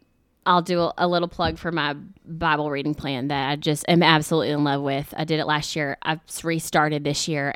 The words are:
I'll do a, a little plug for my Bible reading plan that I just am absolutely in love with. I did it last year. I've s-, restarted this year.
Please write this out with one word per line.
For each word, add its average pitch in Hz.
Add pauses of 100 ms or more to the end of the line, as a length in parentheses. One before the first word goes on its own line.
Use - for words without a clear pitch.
(460)
I'll 180
do 175
a, 165
a 180
little 175
plug 165
for 170
my 147 (320)
Bible 156
reading 143
plan 139
that 139
I 147
just 151
am 170
absolutely 151
in 147
love 139
with. 139
I 156
did 156
it -
last 151
year. 143
I've 160
s-, -
restarted 156
this 147
year. 143